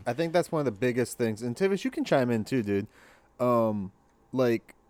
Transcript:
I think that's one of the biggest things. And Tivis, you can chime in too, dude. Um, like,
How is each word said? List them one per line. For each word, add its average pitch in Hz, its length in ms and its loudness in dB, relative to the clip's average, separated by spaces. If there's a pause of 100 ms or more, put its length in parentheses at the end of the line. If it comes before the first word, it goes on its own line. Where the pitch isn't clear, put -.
I 120 60 -2
think 160 200 -4
that's 175 200 0
one 156 80 0
of 143 60 -2
the 120 60 2
biggest 120 460 -2
things. 113 240 -2
And 120 140 -4
Tivis, 196 280 0
you 262 60 -2
can 277 140 -4
chime 131 260 2
in 110 140 0
too, 127 180 0
dude. 101 240 0 (540)
Um, 113 500 2 (420)
like, 123 420 0 (160)